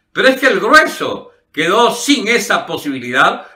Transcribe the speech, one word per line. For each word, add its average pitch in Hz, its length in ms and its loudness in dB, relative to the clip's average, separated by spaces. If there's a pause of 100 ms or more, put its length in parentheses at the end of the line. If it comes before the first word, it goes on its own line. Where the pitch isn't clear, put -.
(140)
Pero 220 140 0
es 262 140 2
que 269 80 0
el 196 100 0
grueso 196 720 0 (220)
quedó 196 420 2
sin 247 320 0
esa 220 400 -2
posibilidad 131 880 -2